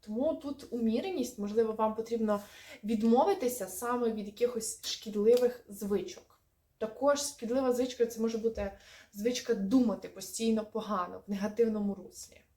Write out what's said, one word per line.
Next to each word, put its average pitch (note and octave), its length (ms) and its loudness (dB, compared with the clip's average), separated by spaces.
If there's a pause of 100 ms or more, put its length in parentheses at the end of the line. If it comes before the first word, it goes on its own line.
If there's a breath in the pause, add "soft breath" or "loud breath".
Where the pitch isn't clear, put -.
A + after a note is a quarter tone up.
Тому B3 340 -2
тут - 360 -10
уміреність, B3 680 -2
можливо, G#3+ 340 2
вам G#3+ 220 0
потрібно A3 460 0 (440 loud breath)
відмовитися A#3 800 4
саме A#3+ 460 -2
від G#3 140 -6
якихось A3+ 600 -2
шкідливих A#3 840 4
звичок. - 720 -6 (400)
Також C#4 420 0
шкідлива B3+ 520 0
звичка, A#3+ 340 0
це A3+ 140 -8
може A3+ 180 0
бути G#3 340 -2 (400 loud breath)
звичка A#3 420 -2
думати G3+ 540 2
постійно A3 560 -2
погано, G3 640 -4
в - 40 -8
негативному G#3 640 0
руслі. - 460 -18 (160)